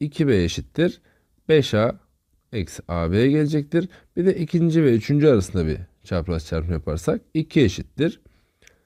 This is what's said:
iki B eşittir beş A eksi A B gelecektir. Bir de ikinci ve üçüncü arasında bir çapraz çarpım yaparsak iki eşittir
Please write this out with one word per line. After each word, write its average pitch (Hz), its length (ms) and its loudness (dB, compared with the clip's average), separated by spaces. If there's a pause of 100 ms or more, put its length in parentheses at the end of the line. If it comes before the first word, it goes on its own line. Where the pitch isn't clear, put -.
iki 147 280 -2
B 98 160 4
eşittir - 560 -4 (480)
beş 151 260 2
A 110 260 0 (520)
eksi 95 360 -8
A 85 240 -2
B 117 160 4
gelecektir. 151 600 -2 (280)
Bir 175 100 -2
de 190 100 2
ikinci 165 480 0
ve 131 100 4
üçüncü 143 340 2
arasında 95 380 2
bir 78 120 -2 (260)
çapraz 82 420 -4
çarpım 85 260 -4
yaparsak 82 480 -4 (140)
iki 156 280 0
eşittir - 580 -2 (640)